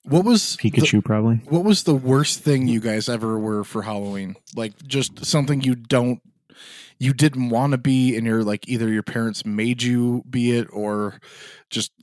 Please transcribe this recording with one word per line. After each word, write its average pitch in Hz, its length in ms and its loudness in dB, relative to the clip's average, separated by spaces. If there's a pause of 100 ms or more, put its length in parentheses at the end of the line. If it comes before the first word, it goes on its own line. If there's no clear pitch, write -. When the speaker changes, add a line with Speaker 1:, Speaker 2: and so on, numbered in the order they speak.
Speaker 1:
What 165 200 2
was 233 320 2
Speaker 2:
Pikachu, 127 340 2
Speaker 1:
the, 104 120 4
Speaker 2:
probably. 110 320 2 (140)
Speaker 1:
what 170 140 2
was 202 200 2
the 165 100 2
worst 135 460 0
thing 135 280 2
you 117 120 2
guys 110 300 -2
ever 110 280 -2
were 107 260 -2
for 104 200 -8
Halloween? 101 520 -6 (200)
Like, 113 180 -6 (140)
just 131 360 -4
something 143 380 0
you 127 140 2
don't, 123 440 0 (760)
you 131 160 2
didn't 127 360 2
wanna 131 280 2
be, 127 400 2
and 113 80 -2
you're, 113 180 2
like, 104 240 -4
either 113 220 -2
your 107 140 0
parents 113 420 -4
made 110 380 -2
you 120 460 0
be 120 280 0
it, 117 160 -2
or 104 460 -4 (500)
just - 220 -6 (120)